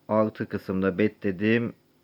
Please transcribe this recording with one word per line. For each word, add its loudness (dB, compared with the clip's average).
artı 0
kısımda -2
beklediğim 0